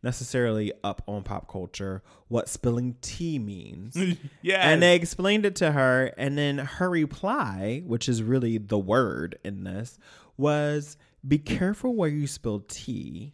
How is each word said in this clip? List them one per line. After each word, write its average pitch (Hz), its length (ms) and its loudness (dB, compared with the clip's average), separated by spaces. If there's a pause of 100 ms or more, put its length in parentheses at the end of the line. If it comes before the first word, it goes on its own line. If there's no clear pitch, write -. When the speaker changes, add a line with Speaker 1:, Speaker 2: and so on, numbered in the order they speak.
Speaker 1:
necessarily 120 680 -2 (100)
up 101 240 -6
on 101 160 -6
pop 101 280 -10
culture, 95 520 -8 (260)
what 117 200 -2
spilling 123 520 -2
tea 165 380 -4
means. 101 580 -10
Speaker 2:
<laughs> 175 460 -4
Yes. 190 200 2
Speaker 1:
And 165 200 8
they 175 120 10
explained 190 520 2
it 190 100 2
to 156 160 4
her, 131 460 4
and 139 180 0
then 143 220 2
her 160 320 -2
reply, 151 960 -2
which 117 220 -2
is 113 140 0
really 117 360 2
the 104 200 0
word 95 680 0
in 98 200 -8
this, 95 340 -8 (380)
was, 147 600 0 (300)
Be 143 120 4
careful 202 560 0
where 180 160 2
you 147 160 0
spill 104 420 -4
tea 104 640 -10